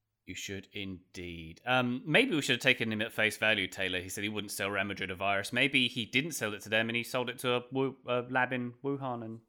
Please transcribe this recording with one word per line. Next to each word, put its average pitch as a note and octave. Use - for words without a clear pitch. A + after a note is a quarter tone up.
You F#2
should G2
indeed. F2
Um, B2
maybe F#3+
we C#3+
should C3
have A#2+
taken B2
him G#2+
at A2+
face G#2+
value, G#2+
Taylor. F#2
He F#2
said G#2
he G#2+
wouldn't G#2
sell G2+
Real G2
Madrid G2
a F#2
virus. G2
Maybe C3
he A#2
didn't C#3+
sell G#2+
it F#2+
to -
them A2
and A#2
he A#2
sold B2
it A#2
to B2
a, A#2+
Wu-, C3+
a B2
lab B2+
in B2
Wuhan C3
and, A2+